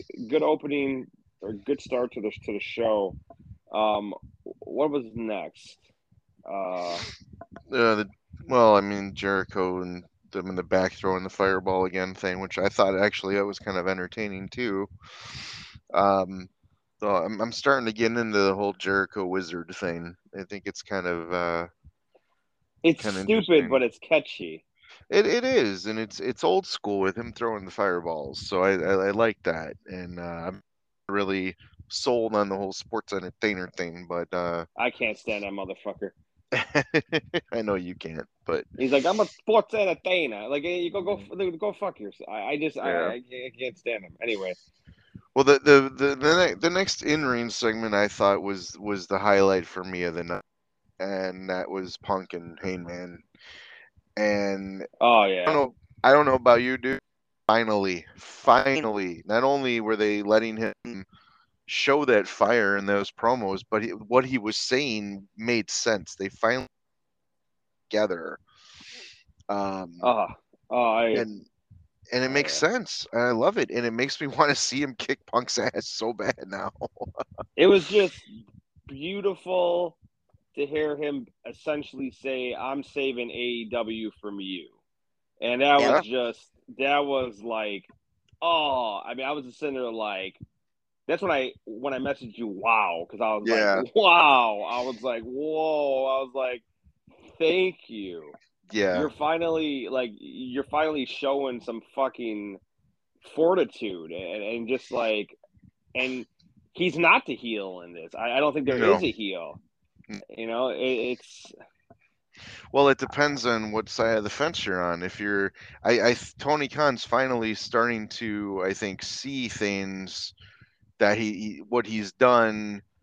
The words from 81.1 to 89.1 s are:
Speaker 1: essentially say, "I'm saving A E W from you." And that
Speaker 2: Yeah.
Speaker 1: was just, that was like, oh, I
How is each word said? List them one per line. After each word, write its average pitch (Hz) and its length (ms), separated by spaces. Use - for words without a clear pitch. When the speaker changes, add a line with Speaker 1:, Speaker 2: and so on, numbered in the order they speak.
Speaker 1:
essentially 135 640
say, 127 440
"I'm 135 280
saving 123 480
A - 20
E 120 380
W 110 400
from 101 180
you." 92 300
And 123 200
that 143 180
Speaker 2:
Yeah. 143 180
Speaker 1:
was - 80
just, 120 460
that 143 280
was 127 360
like, 107 440
oh, 139 640
I 120 80